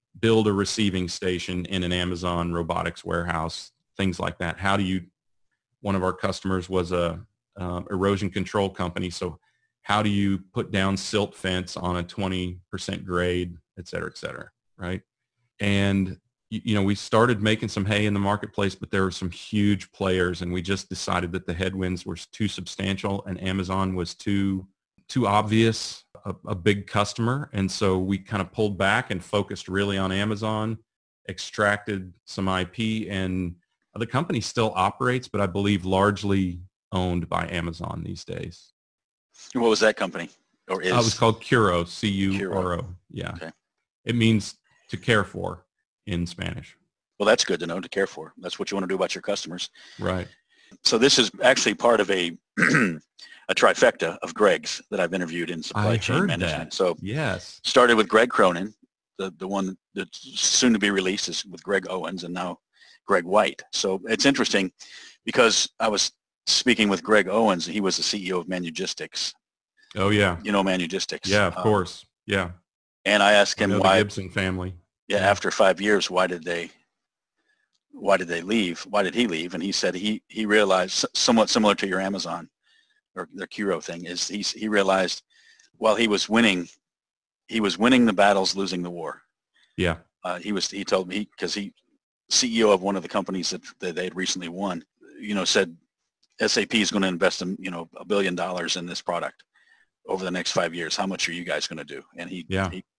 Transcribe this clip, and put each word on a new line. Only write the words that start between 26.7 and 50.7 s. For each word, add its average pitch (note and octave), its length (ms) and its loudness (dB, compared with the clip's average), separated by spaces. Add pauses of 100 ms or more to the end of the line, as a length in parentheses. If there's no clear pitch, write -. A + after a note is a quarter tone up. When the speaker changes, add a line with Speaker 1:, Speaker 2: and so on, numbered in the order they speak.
Speaker 1:
customer. A#2 640 -2
And F#2+ 180 0
so F#2+ 280 0
we F#2+ 200 0
kind G2 220 -4
of F2+ 100 -4
pulled G#2 280 -2
back G2+ 320 2
and F2+ 120 -6
focused - 460 -4
really G2 300 0
on F#2+ 120 0
Amazon, G#2+ 680 -2 (500)
extracted G2+ 840 -2 (120)
some F#2+ 240 -4
I F#2 160 0
P, A2 440 -4
and F#2 460 -4 (400)
the A2+ 120 -6
company C3 340 -2
still A2 340 0
operates, B2 540 0
but G2+ 120 -2
I G2+ 60 2
believe G2 380 0
largely F#2+ 720 2 (360)
owned F2 340 0
by E2+ 200 -2
Amazon E2+ 540 -6
these F#2 220 -10
days. F2 480 -12 (800)
Speaker 2:
What A#2 160 2
was A2 120 4
that A2 160 6
company? F2 340 -6 (380)
Or F#2+ 80 -4
Speaker 1:
Uh, F2+ 100 -4
it F#2 80 2
was A#2 140 4
Speaker 2:
is? G#2+ 100 0
Speaker 1:
called A2+ 240 2
Curo, F2+ 440 2
C - 220 -6
U G2 440 0
R F2+ 220 -2
O. E2+ 40 -2
Speaker 2:
Curo. F2+ 160 -10 (160)
Speaker 1:
Yeah. F2 220 -10
Speaker 2:
Okay. D#2+ 180 -14 (540)
Speaker 1:
It A2+ 100 -2
means A2+ 420 2 (320)
to - 80 -8
care G#2+ 280 2
for F#2 420 -10 (400)
in F2 200 -2
Spanish. F#2 500 -10 (420)
Speaker 2:
Well, G2+ 80 0
that's A2+ 180 6
good F#2+ 160 0
to E2+ 60 -6
know, E2+ 140 -4
to F2 80 -10
care G2 180 0
for. D#2+ 320 -10
That's F2+ 200 -8
what G2 120 -6
you G2 60 -2
wanna F#2 100 -2
do F#2+ 80 -2
about F#2 200 0
your F2+ 80 -10
customers. F2+ 480 -6 (280)
Speaker 1:
Right. F#2 300 -2 (560)